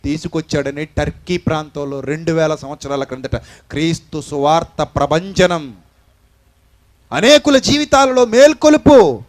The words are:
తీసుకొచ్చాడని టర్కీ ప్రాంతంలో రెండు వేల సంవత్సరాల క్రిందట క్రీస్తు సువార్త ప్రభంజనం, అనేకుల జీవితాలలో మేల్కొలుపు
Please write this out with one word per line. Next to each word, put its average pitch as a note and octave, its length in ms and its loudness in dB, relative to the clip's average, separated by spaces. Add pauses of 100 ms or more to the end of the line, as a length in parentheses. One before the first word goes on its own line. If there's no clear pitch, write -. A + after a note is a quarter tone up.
తీసుకొచ్చాడని D3 800 -6
టర్కీ D#3 520 -8
ప్రాంతంలో C#3+ 640 -6
రెండు D#3 320 -6
వేల D#3 240 0
సంవత్సరాల C#3 480 -8
క్రిందట C3 320 -8 (360)
క్రీస్తు D#3+ 500 -6
సువార్త D3+ 640 -2
ప్రభంజనం, E3 920 -2 (1400)
అనేకుల C4+ 460 2
జీవితాలలో C4+ 680 2
మేల్కొలుపు C4+ 1040 4